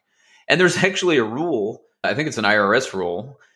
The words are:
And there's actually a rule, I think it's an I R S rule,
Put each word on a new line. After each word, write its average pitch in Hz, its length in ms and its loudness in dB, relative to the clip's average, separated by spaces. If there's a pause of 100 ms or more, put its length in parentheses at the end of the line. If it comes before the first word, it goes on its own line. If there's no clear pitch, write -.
(500)
And 156 100 2
there's 180 240 2
actually 180 340 0
a 117 60 4
rule, 120 600 -4 (200)
I 98 120 0
think 156 120 -2
it's 117 120 -6
an 104 60 0
I 104 120 4
R 101 160 4
S 127 220 0
rule, 92 440 -6 (160)